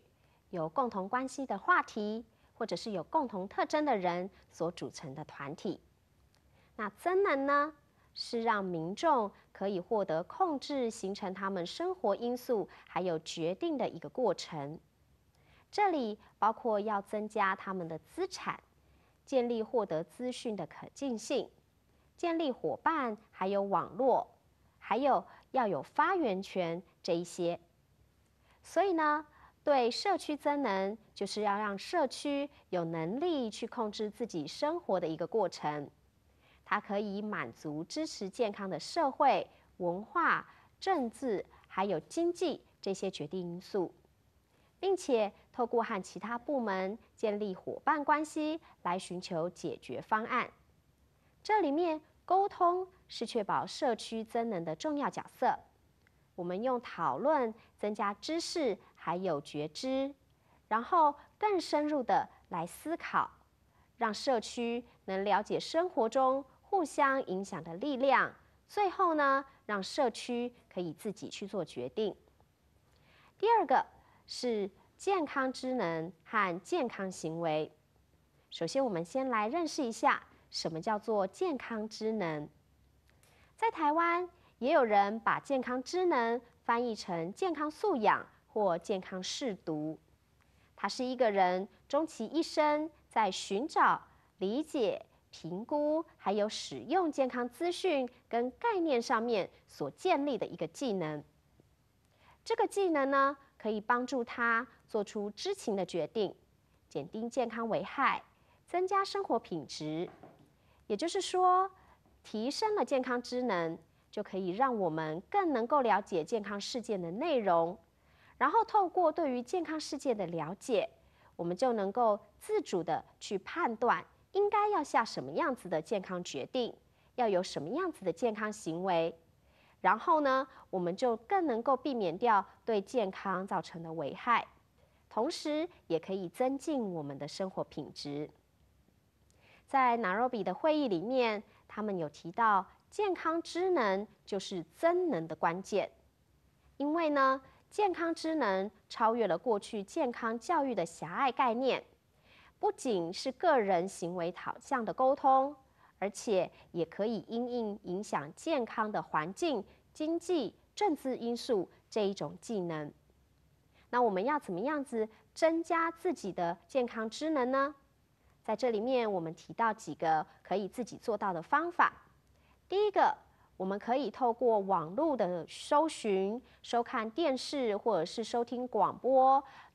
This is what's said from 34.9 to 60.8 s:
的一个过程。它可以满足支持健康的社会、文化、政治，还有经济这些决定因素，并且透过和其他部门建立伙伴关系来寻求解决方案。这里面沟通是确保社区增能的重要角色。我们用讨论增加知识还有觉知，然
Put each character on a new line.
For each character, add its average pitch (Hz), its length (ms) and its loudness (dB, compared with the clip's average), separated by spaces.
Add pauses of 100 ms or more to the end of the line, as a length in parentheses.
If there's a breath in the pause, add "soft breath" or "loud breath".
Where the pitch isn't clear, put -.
的 175 80 -2
一 160 80 -4
个 165 100 -4
过 202 220 0
程。 147 420 -6 (760 soft breath)
它 202 160 0
可 202 180 -4
以 208 220 -4
满 175 320 -4
足 151 320 -6
支 311 200 -6
持 208 240 -8
健 214 220 -2
康 202 180 -8
的 170 80 -4
社 302 320 0
会、 254 400 4 (280 soft breath)
文 180 260 -2
化、 247 420 0 (360 loud breath)
政 311 280 0
治， 220 360 -4 (200 loud breath)
还 190 200 -4
有 190 160 0
经 339 300 -2
济 339 300 -2 (200 soft breath)
这 196 120 -2
些 190 160 -4
决 185 160 -8
定 190 140 -6
因 175 220 -8
素， 185 320 -4 (880 soft breath)
并 381 140 2
且 226 360 0 (220 soft breath)
透 240 120 -2
过 226 160 2
和 214 220 -4
其 - 160 -14
他 226 180 -6
部 277 220 -2
门 196 380 -2 (180 soft breath)
建 208 240 -2
立 202 160 -4
伙 - 300 -10
伴 294 180 2
关 302 200 2
系 311 360 -4 (240 loud breath)
来 180 160 -2
寻 180 220 -8
求 175 280 -4
解 175 280 -8
决 123 240 -10
方 214 240 0
案。 - 260 -2 (920 soft breath)
这 415 200 2
里 302 100 2
面 311 300 0 (240 soft breath)
沟 392 240 4
通 359 360 2 (220 soft breath)
是 - 180 -8
确 226 160 -2
保 156 240 0
社 240 300 0
区 220 300 -6
增 233 240 -2
能 175 160 -4
的 208 100 -4
重 302 220 -4
要 277 120 0
角 - 200 -6
色。 - 280 0 (800 soft breath)
我 185 60 -6
们 180 180 -4
用 247 200 0
讨 151 360 -2
论 240 360 2 (240 loud breath)
增 214 160 -4
加 208 200 -2
知 311 260 -6
识 262 380 -2 (180 loud breath)
还 165 220 -4
有 180 240 -2
觉 147 280 -6
知， 269 440 -4 (540 soft breath)
然 220 140 2